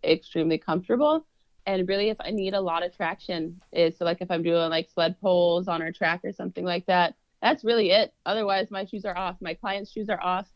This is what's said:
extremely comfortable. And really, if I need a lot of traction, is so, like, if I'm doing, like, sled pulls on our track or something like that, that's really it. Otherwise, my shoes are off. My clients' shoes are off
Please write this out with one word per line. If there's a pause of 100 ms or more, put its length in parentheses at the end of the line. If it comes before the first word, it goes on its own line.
extremely
comfortable. (420)
And
really,
if
I
need
a
lot
of
traction, (120)
is
so,
like,
if
I'm
doing,
like,
sled
pulls
on
our
track
or
something
like
that, (280)
that's
really
it. (120)
Otherwise,
my
shoes
are
off.
My
clients'
shoes
are
off